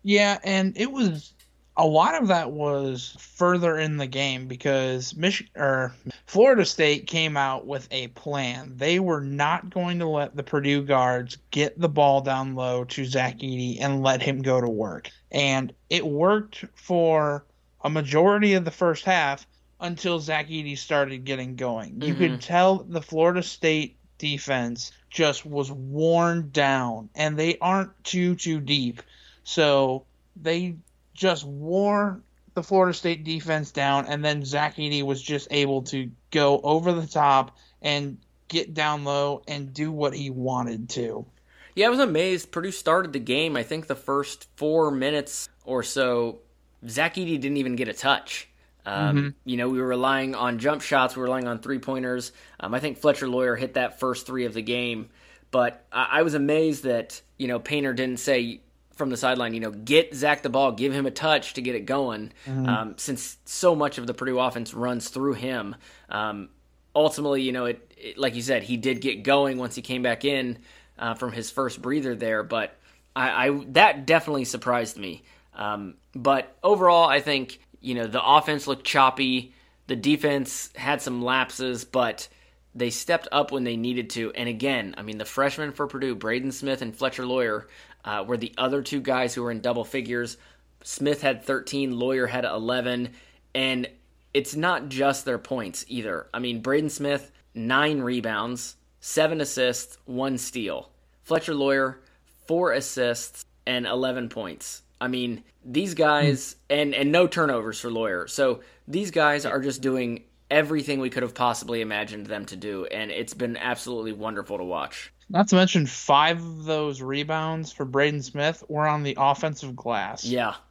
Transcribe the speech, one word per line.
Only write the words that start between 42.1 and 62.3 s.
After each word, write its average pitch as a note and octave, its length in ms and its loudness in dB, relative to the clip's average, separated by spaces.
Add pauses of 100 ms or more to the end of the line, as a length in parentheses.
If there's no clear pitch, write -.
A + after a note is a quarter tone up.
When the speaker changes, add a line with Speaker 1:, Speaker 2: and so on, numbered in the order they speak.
Speaker 2:
Purdue F3 180 -4
started E3+ 420 0
the C#3 60 -4
game, C#3 380 -2
I A#2 80 -2
think D#3 240 -8
the C3+ 80 -4
first - 500 -4 (100)
four D3+ 360 2
minutes C#3+ 560 -2 (160)
or B2+ 180 -2
so, A#2+ 560 0 (500)
Zach D3 280 0
Edey E3 240 -2
didn't C#3 180 -2
even B2+ 180 -2
get A#2+ 120 -2
a G#2 40 -6
touch. - 560 -2 (360)
Um, G2+ 320 2
Speaker 1:
Mm-hmm. C#3+ 120 2 (160)
Speaker 2:
you B2+ 140 -4
know, B2 100 0
we B2+ 120 0
were B2+ 60 0
relying C3 480 2
on A#2+ 240 -2
jump C#3 240 0
shots, C3 320 2
we C3 60 -6
were B2+ 60 -2
relying B2+ 200 -2
on A#2+ 140 -4
three-pointers. B2+ 720 -4 (260)
Um, G#2 160 -6
I C3 60 0
think C#3+ 180 -6
Fletcher C#3 300 2
Loyer B2+ 260 2
hit B2 200 -4
that B2 260 -2
first B2+ 260 -2
three B2+ 180 -4
of A2 100 -4
the A2 80 -4
game. A#2+ 460 -4 (440)
But B2 400 0
I, A#2+ 180 2
I D3+ 120 4
was D#3 120 2
amazed D3+ 480 2
that, A#2 380 -2 (180)
you C3+ 80 -4
know, A#2+ 140 -2
Painter C#3+ 320 -2
didn't B2+ 260 -2
say A#2+ 420 -2 (360)
from C#3 120 -2
the B2 80 -2
sideline, B2 380 0
you A2+ 60 -4
know, A2 100 -6
"Get C#3 460 2
Zach D3 260 2
the C#3 60 -4
ball, C3 240 4
give C3 200 0
him C#3 140 0
a C3 60 -2
touch D#3 420 0
to C3 80 -8
get B2 140 -4
it G2+ 100 -6
going," A#2+ 460 -2 (120)